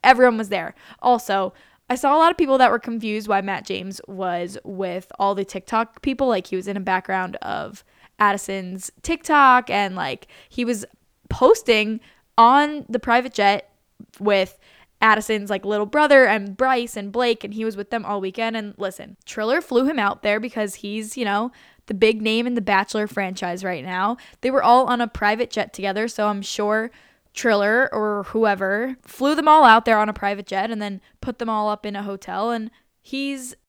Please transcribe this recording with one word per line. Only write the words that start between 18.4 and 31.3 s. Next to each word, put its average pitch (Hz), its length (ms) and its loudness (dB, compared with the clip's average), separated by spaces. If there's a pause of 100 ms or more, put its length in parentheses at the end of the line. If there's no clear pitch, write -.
And 208 220 -10
listen, 190 480 -10
Triller 233 360 -2
flew 262 260 0
him 294 120 -2
out 202 240 -2
there 208 160 0
because 214 380 -6
he's, 214 400 -10
you 254 80 -4
know, 208 260 -2 (360)
the - 80 -6
big 220 280 4
name 220 240 0
in 247 80 -2
the 240 60 -2
Bachelor 202 480 0
franchise 185 560 -6
right 175 200 -6
now. 185 320 -4 (260)
They 254 100 -2
were 269 100 2
all 254 240 6
on 247 140 0
a 233 80 -2
private 220 420 -2
jet - 220 -4
together, 196 340 -4
so 208 220 -2
I'm 202 140 -4
sure 214 500 -2 (420)
Triller 220 580 2
or 208 320 -4
whoever 214 800 -2
flew 285 320 -2
them 311 140 0
all 302 160 8
out 226 200 8
there 226 140 4
on 214 100 0
a 214 40 -6
private 202 340 -6
jet 196 240 -4
and 220 100 -8
then 202 200 -8 (200)
put 247 200 -10